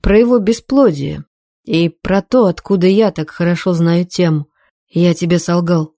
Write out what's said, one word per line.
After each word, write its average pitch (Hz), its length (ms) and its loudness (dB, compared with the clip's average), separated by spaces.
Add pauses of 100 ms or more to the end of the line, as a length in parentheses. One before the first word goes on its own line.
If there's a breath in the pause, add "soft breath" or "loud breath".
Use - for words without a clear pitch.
про 202 160 2
его 240 200 2
бесплодие 185 840 0 (420)
и 165 220 0
про 190 340 -4
то, 247 240 2
откуда 180 400 -2
я 196 240 2
так 156 200 -10
хорошо 175 420 -4
знаю 170 340 0
тему? 156 400 -2 (420)
Я 170 260 0
тебе 175 260 0
солгал. 175 580 -2